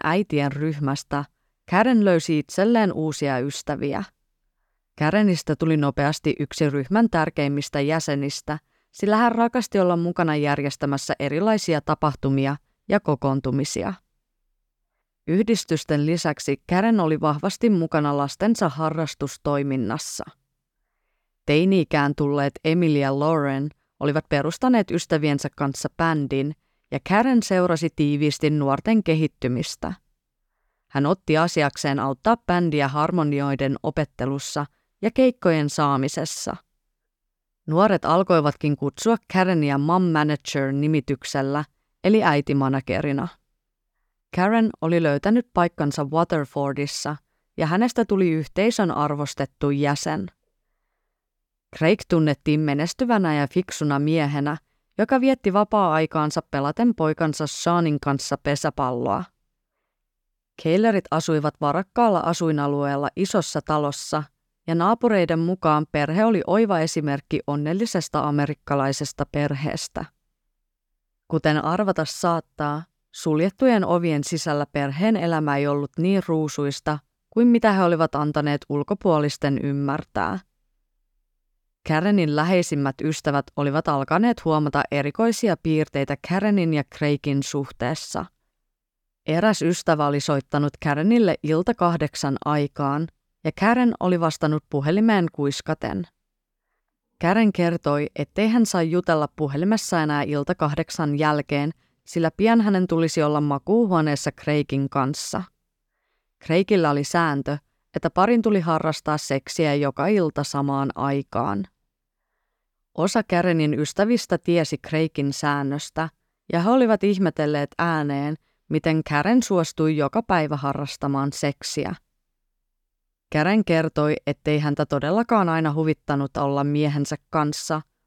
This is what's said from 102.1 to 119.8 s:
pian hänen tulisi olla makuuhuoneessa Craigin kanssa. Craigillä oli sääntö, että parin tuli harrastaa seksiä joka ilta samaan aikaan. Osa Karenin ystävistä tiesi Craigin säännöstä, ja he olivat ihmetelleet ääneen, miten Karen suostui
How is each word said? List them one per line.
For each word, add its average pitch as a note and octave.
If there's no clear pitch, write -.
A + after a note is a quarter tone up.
pian A3+
hänen G3
tulisi E3
olla D3
makuuhuoneessa D#3
Craigin C#3+
kanssa. C#3
Craigillä F3
oli C#3+
sääntö, D3
että -
parin A3
tuli G#3
harrastaa D#3
seksiä C#3+
joka C#3+
ilta F3
samaan C#3
aikaan. C#3
Osa G3
Karenin E3
ystävistä G3
tiesi E3
Craigin D3+
säännöstä, D3
ja E3+
he F#3+
olivat A#3
ihmetelleet D#3
ääneen, D3+
miten D#3
Karen F3
suostui D#3+